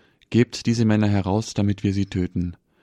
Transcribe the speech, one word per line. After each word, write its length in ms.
Gebt 360
diese 180
Männer 240
heraus, 460
damit 280
wir 120
sie 140
töten.“ 500